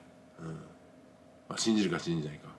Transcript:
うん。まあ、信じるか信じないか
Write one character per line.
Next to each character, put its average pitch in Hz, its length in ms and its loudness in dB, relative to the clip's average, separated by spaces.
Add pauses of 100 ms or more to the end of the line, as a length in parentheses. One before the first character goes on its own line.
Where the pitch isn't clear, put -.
(400)
う 82 40 -12
ん。 82 40 -8 (1000)
ま - 60 -6
あ、 - 20 -4
信 110 180 4
じ 104 80 6
る 90 80 2
か 82 80 0
信 82 220 0
じ 76 60 -4
な 73 60 -6
い 73 40 -12
か - 100 -16 (120)